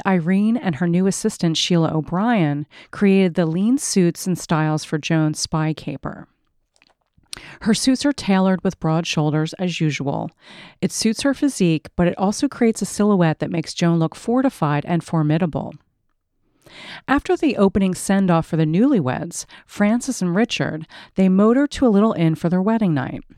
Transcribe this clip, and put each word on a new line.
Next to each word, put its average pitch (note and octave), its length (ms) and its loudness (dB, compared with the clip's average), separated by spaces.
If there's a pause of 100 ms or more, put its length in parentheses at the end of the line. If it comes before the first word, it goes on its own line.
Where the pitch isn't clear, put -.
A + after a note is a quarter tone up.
Irene F#3+ 520 2
and F#3 180 -2
her F3 120 -2
new F3+ 200 2
assistant, F3 500 -2
Sheila D#3+ 380 0
O'Brien, D#3+ 720 0 (240)
created F#3+ 420 2
the F3 120 0
lean G3+ 340 0
suits - 480 0
and F3 100 0
styles D#3 460 -2
for D#3 160 -4
Joan's D#3 400 0
spy D#3 340 -2
caper. - 540 -12 (1300)
Her G#3+ 120 2
suits - 320 0
are C#4+ 80 2
tailored F#3+ 500 2
with F#3 160 -4
broad D#3+ 260 0
shoulders, D#3 480 0
as F3+ 280 -4
usual. C#3 500 -4 (500)
It G#3 100 -2
suits - 300 -2
her C#4 120 2
physique, F3+ 600 0
but F3 120 2
it - 100 -2
also G3+ 300 -2
creates A3+ 340 0
a G3+ 40 -4
silhouette F#3 540 2
that D#3 120 -4
makes E3 220 -6
Joan E3+ 260 0
look D#3+ 160 -2
fortified A#3 680 -2
and E3+ 180 -2
formidable. D#3+ 720 -2 (1300)
After C#4+ 300 0
the C#4+ 200 0
opening G3 360 2
send-off F3+ 540 2
for E3 100 -4
the D#3+ 80 2
newlyweds, E3+ 800 0 (220)
Frances A3+ 540 -2
and F3 140 0
Richard, D#3+ 520 -2 (280)
they F#3+ 140 4
motor A3+ 380 4
to - 180 0
a A#3+ 40 6
little G#3 240 4
inn D#3+ 220 2
for E3+ 140 -2
their F3+ 120 0
wedding G#3+ 320 0
night. - 280 -4 (160)